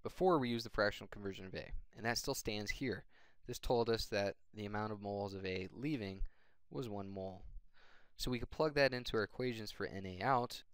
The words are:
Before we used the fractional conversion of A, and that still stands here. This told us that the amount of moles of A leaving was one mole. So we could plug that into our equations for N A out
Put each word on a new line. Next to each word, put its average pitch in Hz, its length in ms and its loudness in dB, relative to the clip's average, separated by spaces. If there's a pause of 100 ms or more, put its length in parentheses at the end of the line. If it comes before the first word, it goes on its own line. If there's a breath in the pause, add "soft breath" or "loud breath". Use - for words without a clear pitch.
Before 180 360 4
we 123 100 2
used 117 160 0
the 110 40 -8
fractional 104 400 2
conversion 98 360 -6
of 92 80 -8
A, - 180 -6 (240)
and 107 100 -8
that 117 120 2
still - 160 -2
stands 107 380 -2
here. 104 320 -2 (420 soft breath)
This 123 140 -6
told 117 300 4
us 113 160 2
that 101 300 0 (180)
the 107 120 -4
amount 107 280 0
of 101 80 -6
moles 101 320 -2
of 95 120 -6
A 92 280 0
leaving 113 480 -2 (500 soft breath)
was 139 160 -4
one 101 220 -6
mole. 95 340 -6 (720 soft breath)
So - 160 -2
we 120 80 0
could 120 100 -6
plug 156 260 2
that 135 180 8
into 123 240 0
our 107 60 6
equations 113 480 -2
for - 140 -4
N 95 200 -6
A 92 180 -6
out 123 400 2 (100)